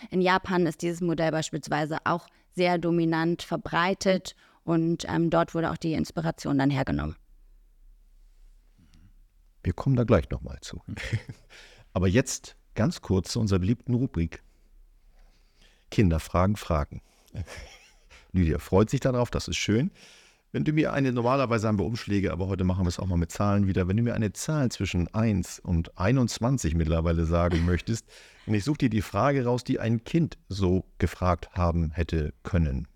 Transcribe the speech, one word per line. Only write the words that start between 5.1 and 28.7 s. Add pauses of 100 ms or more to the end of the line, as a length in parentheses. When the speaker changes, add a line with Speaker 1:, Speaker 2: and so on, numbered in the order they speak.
Speaker 1:
dort
wurde
auch
die
Inspiration
dann
hergenommen. (2500)
Speaker 2:
Wir
kommen
da
gleich
nochmal
zu.
<laughs>
Aber
jetzt (200)
ganz
kurz
zu
unserer
beliebten
Rubrik. (1500)
Kinder
fragen
Fragen. (320)
<laughs> (880)
Lydia
freut
sich
darauf,
das
ist
schön. (640)
Wenn
du
mir
eine,
normalerweise
haben
wir
Umschläge,
aber
heute
machen
wir
es
auch
mal
mit
Zahlen
wieder.
Wenn
du
mir
eine
Zahl
zwischen
eins
und
einundzwanzig
mittlerweile
sagen
<laughs>
möchtest, (400)
und
ich
such